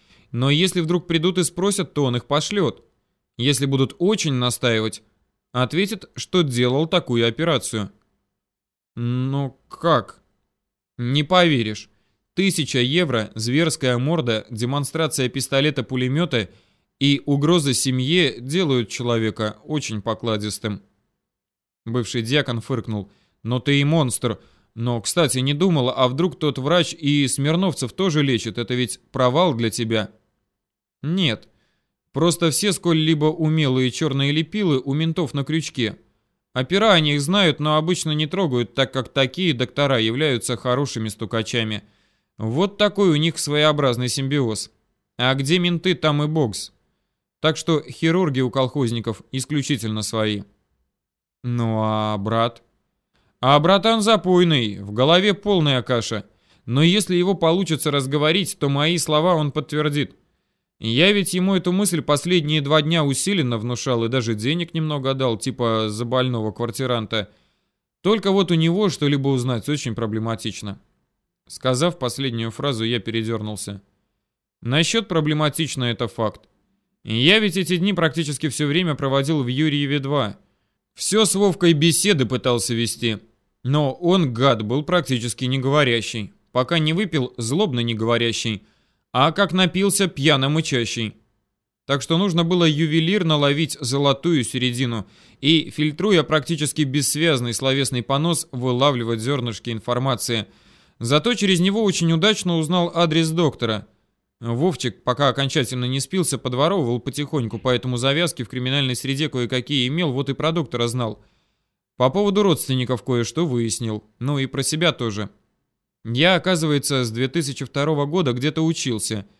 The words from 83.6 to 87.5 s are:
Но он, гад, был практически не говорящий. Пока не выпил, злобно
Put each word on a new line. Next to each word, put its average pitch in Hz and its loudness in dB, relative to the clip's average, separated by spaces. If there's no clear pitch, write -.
Но 139 0
он, 175 2
гад, 117 2
был 120 -2
практически 131 -2
не 131 -2
говорящий. 123 0
Пока 127 0
не 156 2
выпил, 160 -2
злобно 127 -2